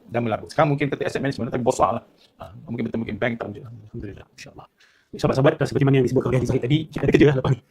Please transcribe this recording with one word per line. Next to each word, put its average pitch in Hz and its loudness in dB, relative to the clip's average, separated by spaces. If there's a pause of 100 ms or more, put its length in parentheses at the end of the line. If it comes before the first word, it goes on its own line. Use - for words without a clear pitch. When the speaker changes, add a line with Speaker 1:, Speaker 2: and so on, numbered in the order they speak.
Speaker 1:
dan 117 -2
melabur. 110 -2
Sekarang 147 2
mungkin 147 0
kita 131 -4
asset - -2
management, 131 -2
tapi 123 -2
besar 123 2
lah. - -6 (340)
Ah, - -16 (160)
mungkin 120 -2
betul, 113 0
mungkin 104 -4
bank 120 -2
tak - -4
boleh. 104 -12
Speaker 2:
Alhamdulillah, - -14 (100)
insyaAllah. - -18 (420)
Sahabat-sahabat, 147 2
seperti 117 0
mana 135 4
yang 123 2
disebutkan 127 0
oleh 127 0
Haji 127 0
Zahid 123 -2
tadi, 135 0 (100)
kita - -6
ada 139 2
kerja 135 6
lah 147 4
lepas - 2
ni. - 0 (120)